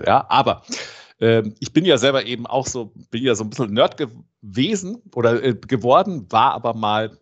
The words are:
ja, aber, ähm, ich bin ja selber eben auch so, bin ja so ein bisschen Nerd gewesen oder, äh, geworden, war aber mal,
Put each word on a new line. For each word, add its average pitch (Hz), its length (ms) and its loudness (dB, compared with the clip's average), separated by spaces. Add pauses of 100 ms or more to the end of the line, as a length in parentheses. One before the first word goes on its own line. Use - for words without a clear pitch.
ja, 120 240 2
aber, 120 340 0 (560)
ähm, 113 400 2
ich - 140 -12
bin 156 100 2
ja 165 140 4
selber 131 280 2
eben 120 220 -8
auch 131 180 -4
so, 117 280 -10 (180)
bin 120 120 -6
ja 123 120 2
so 107 80 -6
ein 107 60 -6
bisschen 104 240 -6
Nerd 151 240 2
gewesen 156 1040 -6 (140)
oder, 117 280 2
äh, 131 100 2
geworden, 135 800 0
war 117 220 4
aber 117 200 -4
mal, 110 480 -2